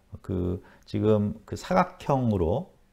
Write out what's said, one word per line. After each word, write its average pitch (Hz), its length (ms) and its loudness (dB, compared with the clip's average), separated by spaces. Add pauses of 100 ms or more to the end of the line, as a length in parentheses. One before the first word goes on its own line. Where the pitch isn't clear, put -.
(220)
그 90 420 -4 (220)
지금 104 500 2 (100)
그 - 100 -10
사각형으로, 127 1160 0 (180)